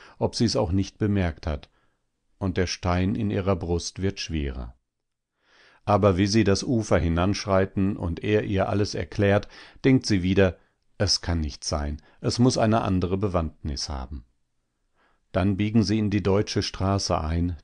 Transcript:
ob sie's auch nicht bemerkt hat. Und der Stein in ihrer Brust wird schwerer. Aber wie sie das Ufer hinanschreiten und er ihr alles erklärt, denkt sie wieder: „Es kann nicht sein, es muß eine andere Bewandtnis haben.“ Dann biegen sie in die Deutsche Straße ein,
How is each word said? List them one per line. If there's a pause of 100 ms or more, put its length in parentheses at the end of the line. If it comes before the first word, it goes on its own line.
(180)
ob
sie's
auch
nicht
bemerkt
hat. (680)
Und
der
Stein
in
ihrer
Brust
wird
schwerer. (1080)
Aber
wie
sie
das
Ufer
hinanschreiten
und
er
ihr
alles
erklärt, (360)
denkt
sie
wieder: (400)
„Es
kann
nicht
sein, (220)
es
muß
eine
andere
Bewandtnis
haben.“ (1080)
Dann
biegen
sie
in
die
Deutsche
Straße
ein,